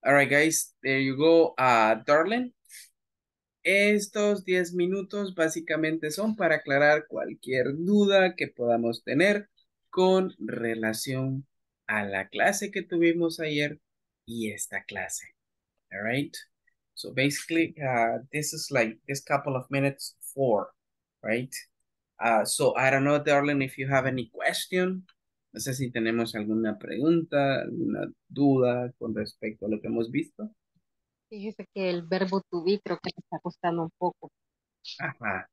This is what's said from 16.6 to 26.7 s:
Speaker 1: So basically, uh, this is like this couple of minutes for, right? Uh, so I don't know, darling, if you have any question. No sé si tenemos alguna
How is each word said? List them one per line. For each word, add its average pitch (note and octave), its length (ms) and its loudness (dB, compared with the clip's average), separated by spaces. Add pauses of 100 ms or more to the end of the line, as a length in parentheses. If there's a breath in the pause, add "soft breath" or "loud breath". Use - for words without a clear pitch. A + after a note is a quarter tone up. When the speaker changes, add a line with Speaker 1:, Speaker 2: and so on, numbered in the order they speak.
Speaker 1:
So - 180 -14
basically, C#3+ 680 0
uh, A#2+ 380 0 (120)
this D3+ 220 -6
is D#3 180 -10
like A2+ 360 0
this C#3 160 -6
couple C#3 320 -2
of B2+ 140 -4
minutes C#3 480 -2 (160)
for, A#2 380 0 (520)
right? A#2+ 300 -4 (680)
Uh, A2+ 260 4
so B2+ 320 2
I C3 140 4
don't C3+ 140 4
know, D3 180 4
darling, C#3+ 380 2
if C3 160 -6
you C3+ 120 -6
have C3+ 180 4
any B2+ 220 -4
question. F#3 760 -2 (480)
No - 60 -12
sé C3 160 -6
si B2+ 160 -4
tenemos A2+ 440 -2
alguna G#2+ 440 -2